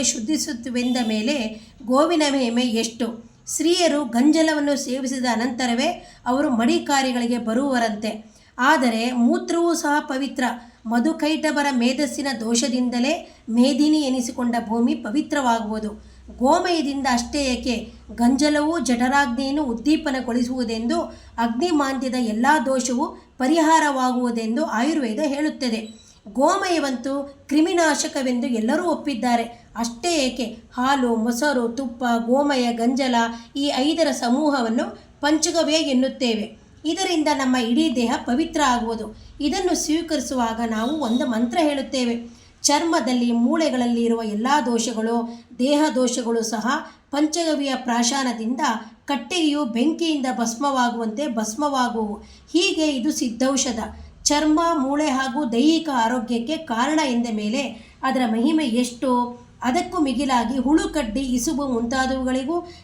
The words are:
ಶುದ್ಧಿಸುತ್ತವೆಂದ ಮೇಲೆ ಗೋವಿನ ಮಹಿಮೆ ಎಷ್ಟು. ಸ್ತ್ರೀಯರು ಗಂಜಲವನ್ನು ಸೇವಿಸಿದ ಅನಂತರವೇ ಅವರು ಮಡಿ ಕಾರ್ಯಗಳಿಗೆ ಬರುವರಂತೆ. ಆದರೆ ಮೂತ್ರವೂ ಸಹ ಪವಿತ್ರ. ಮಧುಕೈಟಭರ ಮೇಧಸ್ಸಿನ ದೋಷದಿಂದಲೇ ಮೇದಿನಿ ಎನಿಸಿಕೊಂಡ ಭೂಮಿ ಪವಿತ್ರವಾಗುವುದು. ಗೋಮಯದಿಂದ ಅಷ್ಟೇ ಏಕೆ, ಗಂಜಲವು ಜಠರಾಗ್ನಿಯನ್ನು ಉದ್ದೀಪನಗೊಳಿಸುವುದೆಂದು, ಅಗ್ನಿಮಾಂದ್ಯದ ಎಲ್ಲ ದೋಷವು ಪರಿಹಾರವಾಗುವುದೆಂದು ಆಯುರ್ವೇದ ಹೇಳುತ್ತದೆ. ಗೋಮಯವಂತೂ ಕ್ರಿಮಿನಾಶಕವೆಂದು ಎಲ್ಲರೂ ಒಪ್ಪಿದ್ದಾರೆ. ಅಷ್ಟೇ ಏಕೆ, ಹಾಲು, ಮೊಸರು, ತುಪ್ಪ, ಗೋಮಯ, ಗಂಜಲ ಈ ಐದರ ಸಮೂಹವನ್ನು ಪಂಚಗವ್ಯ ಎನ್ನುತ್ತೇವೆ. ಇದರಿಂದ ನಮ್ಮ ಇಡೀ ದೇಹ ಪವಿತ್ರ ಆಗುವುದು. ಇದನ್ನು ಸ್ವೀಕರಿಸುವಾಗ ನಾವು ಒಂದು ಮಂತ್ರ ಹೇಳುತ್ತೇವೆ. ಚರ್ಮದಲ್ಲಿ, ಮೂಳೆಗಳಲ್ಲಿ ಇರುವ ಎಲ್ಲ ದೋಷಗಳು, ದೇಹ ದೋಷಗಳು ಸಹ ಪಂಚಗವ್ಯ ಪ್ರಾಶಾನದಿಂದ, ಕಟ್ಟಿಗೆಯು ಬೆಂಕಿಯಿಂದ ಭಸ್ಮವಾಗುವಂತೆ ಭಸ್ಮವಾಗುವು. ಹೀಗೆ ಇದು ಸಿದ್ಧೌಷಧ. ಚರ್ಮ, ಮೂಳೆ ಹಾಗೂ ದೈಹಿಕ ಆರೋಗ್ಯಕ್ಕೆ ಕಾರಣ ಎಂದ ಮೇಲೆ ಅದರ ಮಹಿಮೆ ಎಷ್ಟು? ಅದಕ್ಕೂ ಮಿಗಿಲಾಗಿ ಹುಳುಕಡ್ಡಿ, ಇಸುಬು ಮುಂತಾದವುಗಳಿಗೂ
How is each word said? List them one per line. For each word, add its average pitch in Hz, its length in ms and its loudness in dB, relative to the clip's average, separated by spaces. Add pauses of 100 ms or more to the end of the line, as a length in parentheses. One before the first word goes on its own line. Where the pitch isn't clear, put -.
ಶುದ್ಧಿಸುತ್ತವೆಂದ 247 960 -2 (100)
ಮೇಲೆ 220 280 0 (480)
ಗೋವಿನ 302 480 2
ಮಹಿಮೆ 247 340 0 (100)
ಎಷ್ಟು. 226 320 -2 (400)
ಸ್ತ್ರೀಯರು 320 580 2
ಗಂಜಲವನ್ನು 294 720 4
ಸೇವಿಸಿದ 254 540 -4
ಅನಂತರವೇ 240 580 0 (360)
ಅವರು 277 240 0
ಮಡಿ 240 300 2
ಕಾರ್ಯಗಳಿಗೆ 247 580 0
ಬರುವರಂತೆ. 226 720 -2 (460)
ಆದರೆ 247 460 2 (140)
ಮೂತ್ರವೂ 339 560 2
ಸಹ 294 260 0
ಪವಿತ್ರ. 277 440 -4 (420)
ಮಧುಕೈಟಭರ 294 840 0
ಮೇಧಸ್ಸಿನ 262 580 0 (100)
ದೋಷದಿಂದಲೇ 247 760 0 (360)
ಮೇದಿನಿ 285 520 4
ಎನಿಸಿಕೊಂಡ 247 540 -2 (120)
ಭೂಮಿ 233 280 2
ಪವಿತ್ರವಾಗುವುದು. 220 960 -2 (460)
ಗೋಮಯದಿಂದ 285 720 2
ಅಷ್ಟೇ 240 340 0
ಏಕೆ, 247 280 -2 (380)
ಗಂಜಲವು 294 680 2
ಜಠರಾಗ್ನಿಯನ್ನು 269 840 0
ಉದ್ದೀಪನಗೊಳಿಸುವುದೆಂದು, 247 1300 -2 (400)
ಅಗ್ನಿಮಾಂದ್ಯದ 262 840 0
ಎಲ್ಲ 220 240 0 (180)
ದೋಷವು 262 400 0 (320)
ಪರಿಹಾರವಾಗುವುದೆಂದು 262 1300 2
ಆಯುರ್ವೇದ 262 600 0
ಹೇಳುತ್ತದೆ. 262 560 -2 (440)
ಗೋಮಯವಂತೂ 285 880 0 (340)
ಕ್ರಿಮಿನಾಶಕವೆಂದು 294 1000 2
ಎಲ್ಲರೂ 247 360 0
ಒಪ್ಪಿದ್ದಾರೆ. 247 640 0 (300)
ಅಷ್ಟೇ 240 440 -4
ಏಕೆ, 254 260 -2 (260)
ಹಾಲು, 254 440 0
ಮೊಸರು, 240 520 0
ತುಪ್ಪ, 262 360 -6 (220)
ಗೋಮಯ, 262 480 2
ಗಂಜಲ 247 420 0 (400)
ಈ 277 100 -2 (100)
ಐದರ 302 360 2
ಸಮೂಹವನ್ನು 254 760 0 (360)
ಪಂಚಗವ್ಯ 311 580 2 (120)
ಎನ್ನುತ್ತೇವೆ. 247 540 0 (400)
ಇದರಿಂದ 330 480 0
ನಮ್ಮ 262 240 0
ಇಡೀ 247 280 2 (100)
ದೇಹ 240 180 2 (120)
ಪವಿತ್ರ 302 400 0
ಆಗುವುದು. 226 400 0 (340)
ಇದನ್ನು 349 360 0
ಸ್ವೀಕರಿಸುವಾಗ 269 960 -2
ನಾವು 220 300 -2
ಒಂದು 254 280 0
ಮಂತ್ರ 233 300 0
ಹೇಳುತ್ತೇವೆ. 269 580 0 (480)
ಚರ್ಮದಲ್ಲಿ, 285 680 2
ಮೂಳೆಗಳಲ್ಲಿ 240 720 2
ಇರುವ 233 200 0
ಎಲ್ಲ 214 240 -2 (180)
ದೋಷಗಳು, 233 800 -2 (140)
ದೇಹ 294 240 2 (120)
ದೋಷಗಳು 240 480 0
ಸಹ 247 480 -2 (200)
ಪಂಚಗವ್ಯ 302 640 0
ಪ್ರಾಶಾನದಿಂದ, 240 840 -2 (460)
ಕಟ್ಟಿಗೆಯು 294 600 -2
ಬೆಂಕಿಯಿಂದ 294 600 0 (100)
ಭಸ್ಮವಾಗುವಂತೆ 233 920 -2
ಭಸ್ಮವಾಗುವು. 226 920 -2 (320)
ಹೀಗೆ 320 360 2
ಇದು 277 240 0
ಸಿದ್ಧೌಷಧ. 254 680 -2 (440)
ಚರ್ಮ, 302 360 4 (140)
ಮೂಳೆ 294 360 0
ಹಾಗೂ 262 420 -2
ದೈಹಿಕ 311 420 4
ಆರೋಗ್ಯಕ್ಕೆ 240 640 0
ಕಾರಣ 294 480 0
ಎಂದ 240 280 0
ಮೇಲೆ 214 600 -4 (100)
ಅದರ 262 180 0 (100)
ಮಹಿಮೆ 294 340 2
ಎಷ್ಟು? 247 760 0 (220)
ಅದಕ್ಕೂ 349 380 0
ಮಿಗಿಲಾಗಿ 262 560 0
ಹುಳುಕಡ್ಡಿ, 269 640 0
ಇಸುಬು 269 480 -2
ಮುಂತಾದವುಗಳಿಗೂ 262 1040 -2 (120)